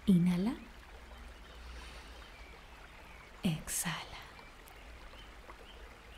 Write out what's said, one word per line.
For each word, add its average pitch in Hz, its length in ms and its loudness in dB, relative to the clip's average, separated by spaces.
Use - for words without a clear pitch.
Inhala. 180 480 10
Exhala. - 760 2